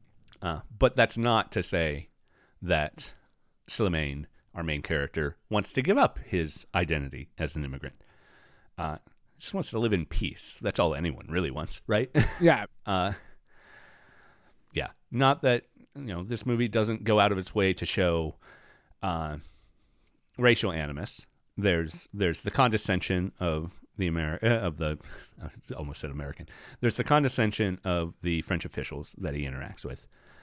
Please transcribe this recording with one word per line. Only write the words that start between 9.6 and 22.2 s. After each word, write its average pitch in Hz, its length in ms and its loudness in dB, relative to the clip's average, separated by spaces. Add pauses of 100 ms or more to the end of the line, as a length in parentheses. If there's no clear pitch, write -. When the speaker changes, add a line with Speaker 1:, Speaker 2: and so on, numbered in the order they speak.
Speaker 1:
to 113 80 -2
live 113 140 2
in 87 120 2
peace. - 560 -2
That's 101 180 0
all 82 160 4
anyone 78 340 -4
really 82 220 0
wants, 78 360 -6
right? 113 240 2 (160)
<laughs> - 140 -8
Speaker 2:
Yeah. 139 240 6 (200)
Speaker 1:
Uh, 95 280 0 (1600)
yeah. 71 140 -4 (240)
Not 135 320 2
that, 123 220 4 (300)
you 139 100 -12
know, 90 180 -4
this 113 220 -6
movie 120 220 2
doesn't 110 360 0
go 107 160 6
out 104 120 6
of 98 60 0
its 92 160 -4
way 95 200 4
to 87 120 -6
show, 82 500 0 (640)
uh, 80 360 -4 (1000)
racial 120 340 4
animus. 76 540 -6 (320)
There's, 85 560 0
there's 92 280 0